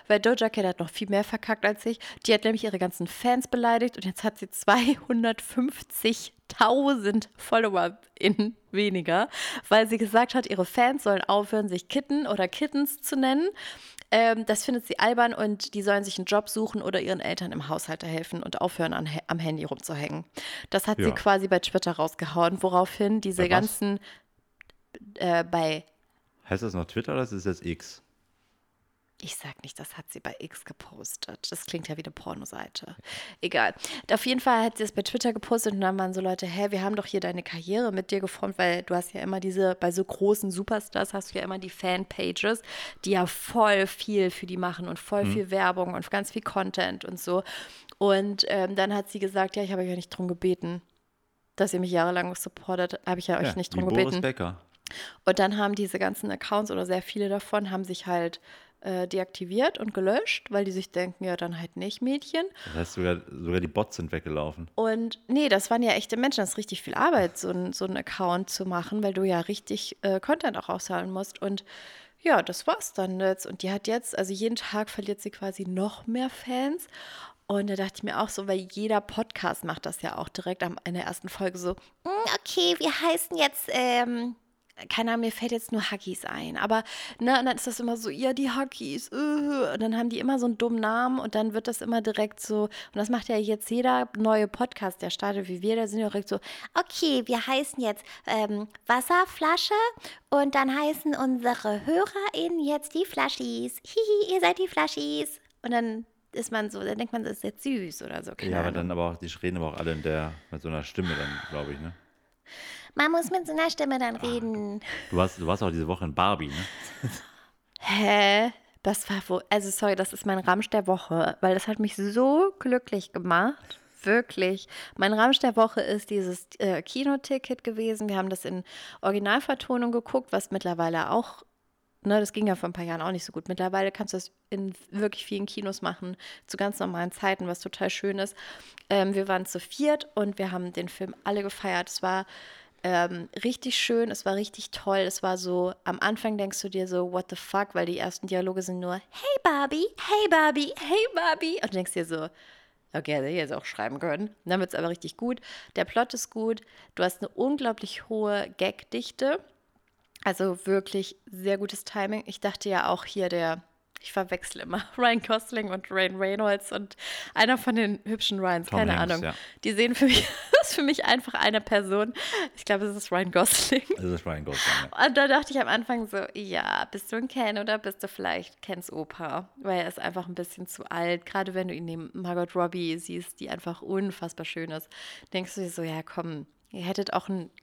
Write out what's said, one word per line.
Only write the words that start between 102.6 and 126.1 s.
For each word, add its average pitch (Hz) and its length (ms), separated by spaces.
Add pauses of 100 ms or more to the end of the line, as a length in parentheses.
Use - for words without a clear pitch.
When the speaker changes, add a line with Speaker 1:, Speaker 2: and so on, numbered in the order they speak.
Speaker 1:
jetzt 294 340
die 349 120
Flaschis. 247 720 (100)
Hihi, 415 480
ihr 370 60
seid 349 180
die 370 100
Flaschis." 294 720 (220)
Und 240 80
dann 233 340 (280)
ist 233 200
man 214 180
so, 202 140
dann 208 140
denkt 240 160
man, 226 100
das 214 140
ist - 60
jetzt 208 180
süß 202 400
oder - 200
so, - 140
keine 95 160
Speaker 2:
Ja, 87 80
aber 85 80
Speaker 1:
Ahnung. 85 60
Speaker 2:
dann 87 160
aber 85 220
auch, 85 40
die 85 100 (160)
reden 90 140
aber 82 120
auch 73 100
alle 82 140
in 76 100
der, 78 320 (160)
mit 76 100
so 82 80
einer 78 160
Stimme 90 320
dann, 71 320
glaub 73 220
ich, 71 100
ne? 82 140 (1000)
Speaker 1:
Man 294 160
muss 339 200
mit 359 160
so 320 60
einer 320 180
Stimme 269 280
dann 233 180
Speaker 2:
Ah, 233 100
Speaker 1:
reden. 220 540
Speaker 2:
du, - 60 (240)
du 90 60
warst, 92 220
du 87 80
warst 95 160
auch 95 80
diese 82 180
Woche 90 160
in 76 100
Barbie, 85 340
ne? 78 200 (340)
<laughs> - 800
Speaker 1:
Hä? 208 720 (300)
Das - 280
war 196 160
wo, 180 140 (100)
also 202 200
sorry, 196 260
das 190 160
ist - 140
mein 190 120
Ramsch 185 320
der 202 160
Woche, 175 540
weil 185 140
das 190 120
hat 214 140
mich 208 160
so 262 640
glücklich 247 520
gemacht. 180 680 (220)
Wirklich. 196 640 (280)
Mein 196 160
Ramsch 226 280
der 240 160
Woche 226 240
ist - 300